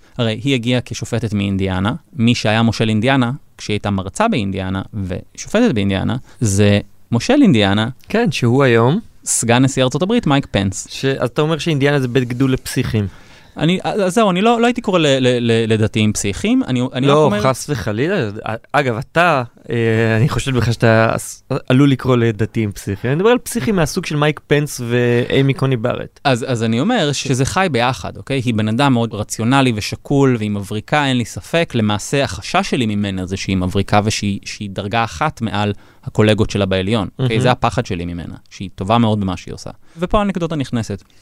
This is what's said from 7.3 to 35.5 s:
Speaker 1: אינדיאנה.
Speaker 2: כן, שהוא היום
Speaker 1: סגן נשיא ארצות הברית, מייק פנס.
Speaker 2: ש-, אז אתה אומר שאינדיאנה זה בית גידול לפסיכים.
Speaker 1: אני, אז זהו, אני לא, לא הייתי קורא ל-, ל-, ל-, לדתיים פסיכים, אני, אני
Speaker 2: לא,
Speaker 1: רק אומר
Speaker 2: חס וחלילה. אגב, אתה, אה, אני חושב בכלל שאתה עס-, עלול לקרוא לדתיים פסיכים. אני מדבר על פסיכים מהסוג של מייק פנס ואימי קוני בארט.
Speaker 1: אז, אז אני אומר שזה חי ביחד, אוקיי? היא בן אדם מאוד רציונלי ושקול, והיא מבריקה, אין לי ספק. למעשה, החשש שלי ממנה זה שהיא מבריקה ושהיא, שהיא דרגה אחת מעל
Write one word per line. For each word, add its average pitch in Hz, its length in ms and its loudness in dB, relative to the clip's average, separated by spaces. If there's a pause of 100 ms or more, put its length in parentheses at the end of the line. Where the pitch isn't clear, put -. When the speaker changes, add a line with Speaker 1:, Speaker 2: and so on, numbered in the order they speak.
Speaker 1:
אינדיאנה. 110 480 4 (200)
Speaker 2:
כן, 220 220 0
שהוא 127 320 2
היום 123 360 4 (260)
Speaker 1:
סגן 117 380 2
נשיא 131 200 2
ארצות 127 180 0
הברית, 226 260 0
מייק 143 240 2
פנס. 95 380 -2
Speaker 2:
ש-, - 160 -8
אז 135 240 -2
אתה - 120 -2
אומר 156 160 0
שאינדיאנה 143 420 0
זה 127 80 0
בית 123 200 0
גידול 127 260 0
לפסיכים. 117 540 -2 (500)
Speaker 1:
אני, 170 260 0
אז 180 300 -2
זהו, 220 160 4
אני 180 120 0
לא, 226 200 2
לא 233 40 2
הייתי 240 160 0
קורא 185 180 2
ל-, 156 80 2
ל-, 127 320 2
ל-, 113 340 2
לדתיים 107 400 2
פסיכים, 220 500 0
אני, 123 180 -2 (120)
אני 127 140 0
Speaker 2:
לא, 143 60 6
Speaker 1:
רק 156 120 6
אומר - 160 2
Speaker 2:
חס 131 280 0
וחלילה. 127 600 -2 (420)
אגב, 131 260 2
אתה, 156 460 0 (260)
אה, 113 480 2
אני 110 120 2
חושב 127 280 -2
בכלל 117 160 2
שאתה 113 400 4
עס-, - 300 -8 (260)
עלול 135 220 6
לקרוא 127 260 2
לדתיים 110 540 0
פסיכים. 98 400 -6
אני 143 40 0
מדבר 196 140 2
על 247 80 4
פסיכים 233 380 -4
מהסוג 175 300 -2
של 156 100 -6
מייק 151 320 0
פנס 147 380 0
ואימי 123 680 2
קוני 135 240 0
בארט. 117 460 -6
Speaker 1:
אז, 127 240 0
אז 117 160 -2
אני 113 160 0
אומר 180 320 0
שזה 135 340 -2
חי 190 260 0
ביחד, 120 460 -2
אוקיי? 135 280 -4
היא 123 80 0
בן 107 140 0
אדם 131 260 2
מאוד 117 200 0
רציונלי 120 600 0
ושקול, 131 640 0
והיא 107 120 -4
מבריקה, 104 540 -2
אין 131 120 0
לי 117 80 -2
ספק. - 500 -4
למעשה, 110 480 0
החשש - 460 -4
שלי 135 160 0
ממנה 101 400 -2
זה 92 120 -4
שהיא 95 200 -2
מבריקה 95 460 2
ושהיא, 101 420 -2
שהיא - 240 -10
דרגה 101 340 -2
אחת 151 380 -4
מעל 113 320 -2 (300)